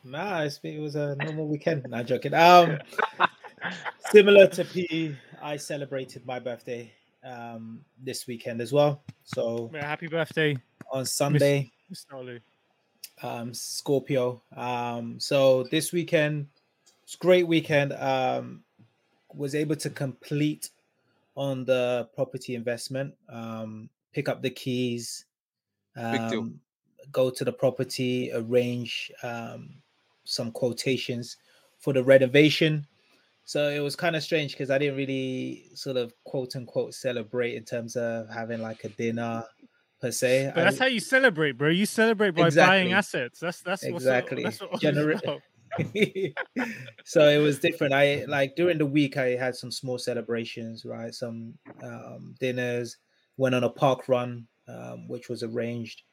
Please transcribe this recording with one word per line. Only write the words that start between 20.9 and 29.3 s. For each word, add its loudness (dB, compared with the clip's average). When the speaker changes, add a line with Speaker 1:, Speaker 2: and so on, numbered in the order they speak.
Speaker 1:
on -4
the 0
property -6
investment, -6
um, -12
pick -4
up -4
the -2
keys, -6
Speaker 2:
Big -4
deal. -4
Speaker 1:
um, -10
go 2
to -8
the 0
property, -2
arrange, -2
um, -10